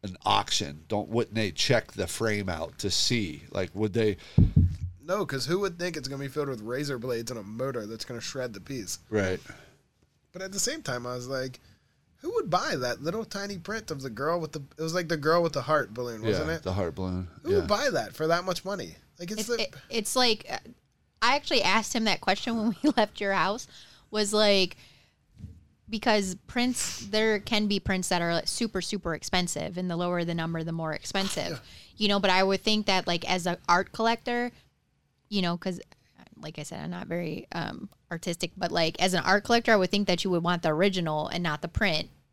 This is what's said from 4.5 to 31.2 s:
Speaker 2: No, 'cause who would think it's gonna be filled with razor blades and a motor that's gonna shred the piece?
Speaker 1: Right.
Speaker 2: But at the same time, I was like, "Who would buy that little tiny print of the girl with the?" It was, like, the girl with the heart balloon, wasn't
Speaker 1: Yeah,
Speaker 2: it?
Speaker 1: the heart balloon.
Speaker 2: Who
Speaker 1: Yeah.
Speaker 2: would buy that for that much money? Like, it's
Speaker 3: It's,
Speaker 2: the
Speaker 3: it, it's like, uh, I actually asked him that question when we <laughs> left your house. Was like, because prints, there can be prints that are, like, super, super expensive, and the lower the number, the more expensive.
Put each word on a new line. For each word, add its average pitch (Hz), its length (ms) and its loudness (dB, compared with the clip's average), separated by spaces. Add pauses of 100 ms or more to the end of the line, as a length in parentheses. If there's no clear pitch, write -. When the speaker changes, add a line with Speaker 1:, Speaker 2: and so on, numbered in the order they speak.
Speaker 2:
No, 185 220 -2
'cause 135 220 -4
who 180 120 0
would 190 180 -2
think 175 200 -4
it's 131 100 -10
gonna 139 160 -8
be 139 60 -6
filled 147 180 -4
with 123 140 -6
razor 131 360 -4
blades 117 320 -4
and 123 120 -8
a - 20 -12
motor 113 420 -6
that's 107 200 -10
gonna 117 160 -10
shred 123 320 -6
the 98 80 -14
piece? 117 380 -10 (100)
Speaker 1:
Right. 95 320 0 (920)
Speaker 2:
But 185 100 -12
at 190 100 -8
the 196 80 -6
same 302 220 -2
time, 123 260 -6
I 123 80 -6
was 123 140 -10
like, 131 320 -6 (560)
"Who 311 160 -10
would 370 160 -2
buy 190 260 0
that 123 260 -2
little 180 220 -4
tiny 202 340 -8
print 214 320 -8
of 139 120 -6
the 135 80 -6
girl 139 280 -2
with 160 140 -4
the?" 151 100 -8 (160)
It 151 60 -6
was, 160 100 -4
like, 175 140 0
the 165 80 0
girl 156 260 4
with 165 120 2
the 139 80 -2
heart 127 320 0
balloon, 117 300 -6
wasn't 107 260 2
Speaker 1:
Yeah, 165 60 0
Speaker 2:
it? - 80 -8
Speaker 1:
the 92 100 0
heart 92 220 0
balloon. 92 340 -2 (140)
Speaker 2:
Who 320 80 -2
Speaker 1:
Yeah. 403 80 4
Speaker 2:
would - 80 0
buy 226 220 2
that 123 240 -2
for 156 140 -2
that 170 160 2
much 180 220 -4
money? 156 320 -6 (200)
Like, 175 140 -10
it's 214 80 -6
Speaker 3:
It's, 214 80 -4
Speaker 2:
the 233 140 -2
Speaker 3:
it, - 120 -4 (160)
it's 220 280 -4
like, 233 320 4
uh, 123 80 -6 (640)
I 254 160 4
actually 269 260 2
asked 208 320 2
him 226 80 2
that 208 160 2
question 226 380 0
when 214 260 0
we 294 60 6
<laughs> - 80 2
left 214 240 2
your 202 100 0
house. 196 340 0 (460)
Was 214 220 0
like, 202 420 6 (1120)
because 208 460 2 (120)
prints, - 600 -2
there 214 320 2
can 208 280 0
be 196 120 2
prints 185 300 -2
that 175 120 2
are, 170 120 2
like, 170 140 0
super, - 340 -2
super 175 320 -4
expensive, - 640 -2
and 180 120 -4
the 170 60 -2
lower 175 300 0
the 170 80 -2
number, 165 300 -4
the 165 80 -6
more 160 220 -4
expensive. - 580 -4